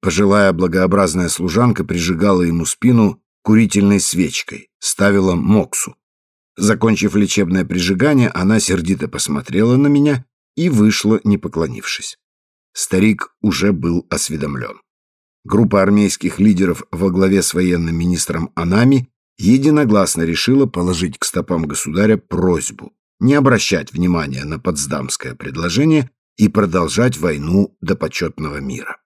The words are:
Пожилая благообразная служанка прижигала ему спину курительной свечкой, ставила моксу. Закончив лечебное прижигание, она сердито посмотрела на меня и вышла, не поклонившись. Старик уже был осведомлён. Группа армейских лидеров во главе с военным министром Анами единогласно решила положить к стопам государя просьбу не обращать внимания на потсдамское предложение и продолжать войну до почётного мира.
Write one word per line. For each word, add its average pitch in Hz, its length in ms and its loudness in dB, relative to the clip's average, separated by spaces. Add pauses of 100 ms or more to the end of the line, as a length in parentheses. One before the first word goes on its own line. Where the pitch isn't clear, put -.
Пожилая 98 520 2
благообразная 90 760 0
служанка 92 560 0
прижигала 90 580 0
ему 85 240 0
спину 113 560 2 (200)
курительной 101 580 4
свечкой, - 720 -4 (100)
ставила 98 560 0
моксу. 90 580 0 (600)
Закончив 104 580 0
лечебное 95 500 0
прижигание, 98 640 0
она 98 300 0
сердито 90 480 -2
посмотрела 78 720 -2
на 143 100 4
меня 143 380 2 (320)
и 170 120 0
вышла, 107 540 2
не 104 160 2
поклонившись. 73 800 -8 (540)
Старик - 680 0
уже 98 320 0
был 85 380 -2
осведомлён. 71 680 -8 (640)
Группа 101 360 2
армейских 98 600 0
лидеров 95 500 2
во 92 200 -2
главе 95 320 2
с - 120 -4
военным 87 400 0
министром 82 640 -2
Анами 120 540 2 (280)
единогласно 120 840 2
решила 120 440 2
положить 87 540 -4
к - 40 -6
стопам 82 420 -4
государя 87 500 0
просьбу 87 760 -2 (280)
не 127 140 4
обращать 120 580 2
внимания 76 520 -2
на 76 140 -8
потсдамское 69 760 -6
предложение 117 760 -2 (260)
и 107 120 2
продолжать 92 680 0
войну 82 640 -2
до 87 160 -2
почётного 76 640 -6
мира. 64 460 -12